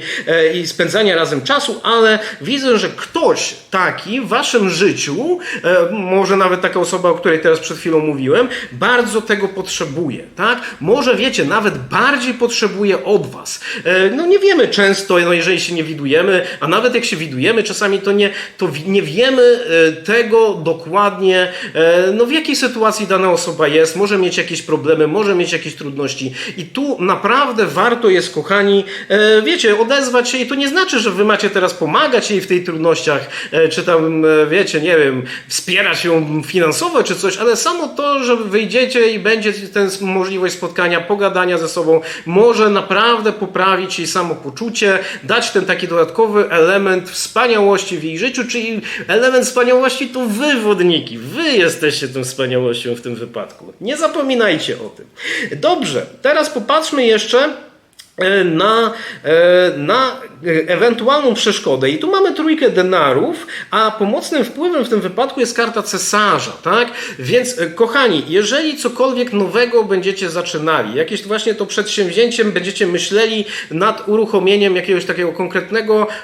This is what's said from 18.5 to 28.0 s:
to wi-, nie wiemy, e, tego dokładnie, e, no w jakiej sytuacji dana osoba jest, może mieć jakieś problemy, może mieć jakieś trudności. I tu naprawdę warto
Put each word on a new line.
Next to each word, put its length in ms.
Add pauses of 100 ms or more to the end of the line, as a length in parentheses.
to 100
wi-, 220
nie 120
wiemy, 400
e, 500
tego 600
dokładnie, 1000 (220)
e, 380
no 140
w 60
jakiej 240
sytuacji 520
dana 240
osoba 360
jest, 280
może 220
mieć 200
jakieś 240
problemy, 460
może 280
mieć 180
jakieś 220
trudności. 560 (260)
I 80
tu 340
naprawdę 640
warto 440